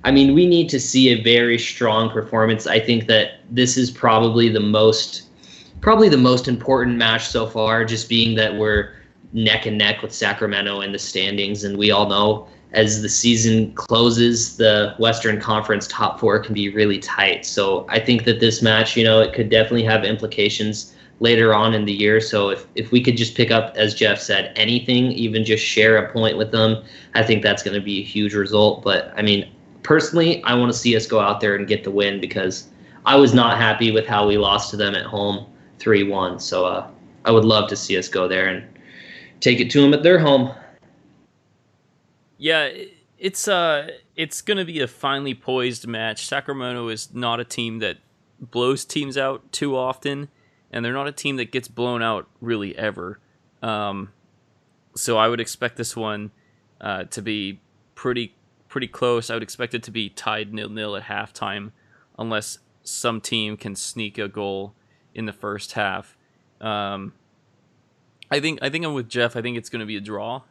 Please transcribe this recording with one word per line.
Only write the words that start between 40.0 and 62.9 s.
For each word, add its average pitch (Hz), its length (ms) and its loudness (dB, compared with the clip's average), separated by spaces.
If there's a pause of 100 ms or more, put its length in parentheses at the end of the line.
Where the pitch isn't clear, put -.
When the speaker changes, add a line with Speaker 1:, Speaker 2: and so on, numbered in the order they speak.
Speaker 1:
their 175 160 8
home. 139 340 4 (1800)
Speaker 2:
Yeah, 151 320 0 (500)
it's, - 280 -6
uh, 165 440 -2 (240)
it's 160 260 -8
gonna 196 240 -4
be 165 140 -10
a 127 80 -2
finely 139 480 -6
poised 123 500 -6
match. 113 400 -8
Sacramento 123 600 -8
is 110 260 -12
not 120 260 -4
a 120 60 -10
team 113 340 -8
that 101 180 -6 (420)
blows 127 440 -4
teams 139 320 -8
out 135 360 -6
too 139 260 -4
often, 139 500 -6 (440)
and 117 120 -8
they're 117 80 -6
not 139 160 -6
a 147 40 -8
team 143 240 -8
that 120 160 -8
gets 127 160 -6
blown 120 340 -6
out 110 260 -4 (120)
really 104 360 -6
ever. 98 440 -8 (420)
Um, 104 480 -6 (840)
so 117 220 -2
I 110 100 4
would 117 120 -2
expect 117 380 -8
this 117 180 -10
one, 104 360 -8 (480)
uh, 95 240 -8
to - 180 -14
be 98 380 -10 (340)
pretty, 120 400 -8 (360)
pretty 131 180 -8
close. 120 420 -4
I 117 60 -6
would 113 80 -8
expect 120 320 -10
it 117 80 -8
to 113 80 -20
be 104 180 -8
tied 107 420 -8
nil-nil 107 440 -10
at 104 80 -12
halftime, 104 680 -10 (460)
unless 110 400 -8 (260)
some 113 380 -8